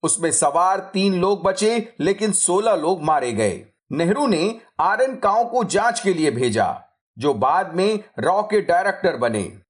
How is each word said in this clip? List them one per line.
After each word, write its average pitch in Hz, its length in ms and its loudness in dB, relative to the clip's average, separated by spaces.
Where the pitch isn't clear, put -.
उसमें 160 300 -2
सवार 170 460 2
तीन 190 360 0
लोग 180 300 0
बचे, 214 560 0
लेकिन 196 320 0
सोलह 202 420 2
लोग 165 280 -2
मारे 143 300 0
गए। 104 340 -2
नेहरू 185 340 0
ने 208 340 0
आरएन 214 360 0
काओ 208 340 0
को 247 140 0
जांच 220 360 0
के 196 140 0
लिए 156 160 0
भेजा, 113 520 0
जो 123 160 0
बाद 175 400 0
में 202 240 0
रॉ 185 240 0
के 208 180 0
डायरेक्टर 175 560 0
बने। 117 260 -2